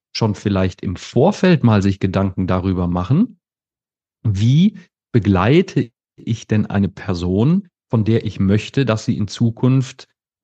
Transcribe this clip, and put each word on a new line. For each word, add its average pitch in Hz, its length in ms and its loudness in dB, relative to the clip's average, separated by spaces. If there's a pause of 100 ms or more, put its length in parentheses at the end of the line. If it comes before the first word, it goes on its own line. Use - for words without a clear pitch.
(160)
schon 107 200 0
vielleicht 95 460 -2
im 92 120 -6
Vorfeld 165 680 2
mal 107 180 4
sich 98 160 0
Gedanken 95 480 -2
darüber 90 400 -2
machen, 90 540 -2 (840)
wie 123 500 2 (380)
begleite 117 800 2 (260)
ich - 300 -8
denn 107 200 0
eine 98 220 0
Person, 98 800 -2 (220)
von 113 140 0
der 113 220 0
ich 104 140 -6
möchte, 104 440 0
dass 110 200 -2
sie 107 120 -2
in 101 120 -4
Zukunft, 123 800 -2 (360)